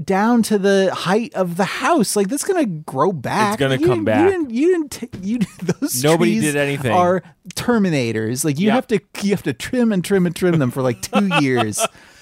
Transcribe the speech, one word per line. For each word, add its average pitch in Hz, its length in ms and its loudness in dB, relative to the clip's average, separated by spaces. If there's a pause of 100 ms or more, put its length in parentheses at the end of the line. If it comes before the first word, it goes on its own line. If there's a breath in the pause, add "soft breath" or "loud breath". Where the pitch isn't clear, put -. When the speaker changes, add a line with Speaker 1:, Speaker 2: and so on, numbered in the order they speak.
Speaker 1:
down 214 420 2
to 214 140 0
the 190 360 2
height 214 400 -2
of 175 240 -2
the 190 80 0
house. 262 500 0
Like, 202 140 0
that's 277 160 -4
gonna 359 200 0
grow 156 460 -2
back. 185 440 -2
Speaker 2:
It's 214 40 -8
gonna - 160 2
Speaker 1:
You 294 100 0
Speaker 2:
come 349 200 2
Speaker 1:
didn't, 330 400 2
Speaker 2:
back. 247 60 -10
Speaker 1:
you 311 360 0
didn't, - 380 -12
you 226 140 -2
didn't, 185 400 -4
<laughs> - 20 -
those 180 220 -4
Speaker 2:
Nobody 160 360 4
Speaker 1:
trees - 40 0
Speaker 2:
did 151 120 0
anything. 139 380 -2
Speaker 1:
are 180 280 2 (340 loud breath)
terminators. 131 880 0
Like, 147 140 0
you 202 80 2
Speaker 2:
Yep. 214 80 4
Speaker 1:
have 254 120 0
to, 214 120 0 (280)
you 196 40 2
have 185 120 -2
to 147 100 -2
trim 240 380 -2
and 185 140 0
trim 196 200 2
and 170 80 -2
trim 175 260 0
them 127 120 0
for, 135 100 -6
like, 127 200 -2
two - 260 0
Speaker 2:
<laughs> 277 140 0
Speaker 1:
years 117 440 0 (360 loud breath)